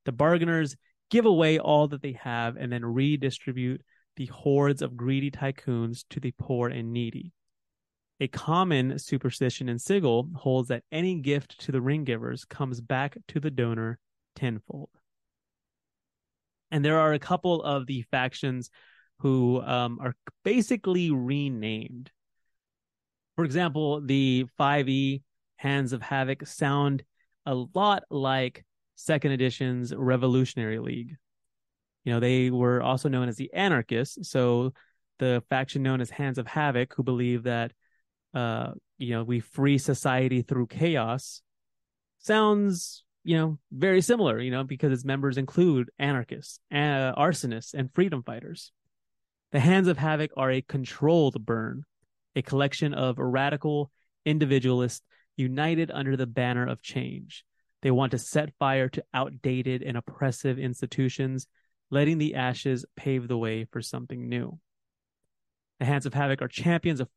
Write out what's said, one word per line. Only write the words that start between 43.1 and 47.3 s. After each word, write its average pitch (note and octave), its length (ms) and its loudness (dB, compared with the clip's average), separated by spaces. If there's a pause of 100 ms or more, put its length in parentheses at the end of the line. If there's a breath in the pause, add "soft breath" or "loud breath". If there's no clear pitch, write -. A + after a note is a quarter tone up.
you E3 140 2
know, D#3 220 0 (120)
very F#3 300 4
similar, E3+ 400 4
you B2+ 100 -2
know, C3 140 -2
because C3+ 280 0
its B2+ 120 -2
members C#3 340 0
include C#3 600 4
anarchists, C#3 600 -4 (140)
uh, C#3 420 2
arsonists, C#3 580 0